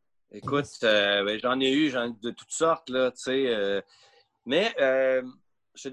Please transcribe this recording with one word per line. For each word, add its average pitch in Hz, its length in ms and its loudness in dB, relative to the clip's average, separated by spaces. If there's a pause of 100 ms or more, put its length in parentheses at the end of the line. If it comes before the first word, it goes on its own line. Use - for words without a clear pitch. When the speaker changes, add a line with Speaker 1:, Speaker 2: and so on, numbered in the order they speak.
(320)
Speaker 1:
Écoute, 139 320 -4
Speaker 2:
Yes. - 200 -18
Speaker 1:
euh, 101 400 4
ben, 107 140 -2
j'en 123 220 -2
ai 131 120 2
eu, 147 180 2
j'en, 120 200 -2
de 113 200 -8
toutes - 200 -14
sortes, 160 400 0
là, 127 200 0
tu - 120 -10
sais, 131 260 0
euh, 101 320 0 (680)
mais, 180 340 0
euh, 131 420 2 (520)
je - 100 -16
te 139 80 -10